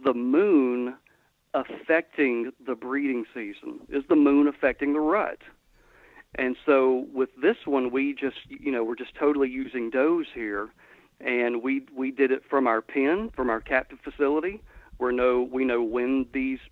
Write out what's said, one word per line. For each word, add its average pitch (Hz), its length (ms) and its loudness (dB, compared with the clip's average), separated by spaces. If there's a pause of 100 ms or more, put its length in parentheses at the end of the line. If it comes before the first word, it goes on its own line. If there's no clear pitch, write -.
the 135 100 2
moon 127 800 2 (580)
affecting 135 1000 0 (140)
the 127 100 -4
breeding 127 480 -4 (100)
season? 120 540 -12
Is 139 220 -4
the 170 60 4
moon 143 320 6
affecting 143 460 0
the 151 60 0
rut? 160 400 0 (960)
And 127 300 -2
so 131 480 4
with 131 160 -2 (120)
this 202 240 2
one, 131 260 0
we 139 220 -2
just, 131 240 -6 (120)
you 139 220 -8
know, 120 120 -2
we're 117 120 -4
just 120 200 -14
totally 143 340 2
using 127 400 -6
does 151 440 2
here. 107 360 -6 (500)
And 120 440 -2
we, 135 200 -2 (120)
we 131 160 -4
did 131 200 2
it 131 160 -2
from 135 200 0
our 113 120 2
pen, 156 560 -2
from 120 140 -2
our 113 100 -2
captive 131 440 -4
facility. 151 580 -4 (380)
We're 127 120 -2
know, 123 300 2 (100)
we 131 140 0
know 120 160 0
when 123 500 -2
these 131 280 -4 (120)